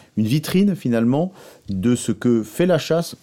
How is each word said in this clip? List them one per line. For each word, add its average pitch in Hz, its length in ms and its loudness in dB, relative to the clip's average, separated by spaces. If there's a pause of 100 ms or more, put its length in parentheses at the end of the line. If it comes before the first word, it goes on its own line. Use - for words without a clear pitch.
(180)
une 107 80 2
vitrine, 165 500 0
finalement, 127 560 0 (380)
de 98 260 0
ce - 160 -2
que 117 320 0
fait - 220 -2
la 175 120 4
chasse 165 460 -2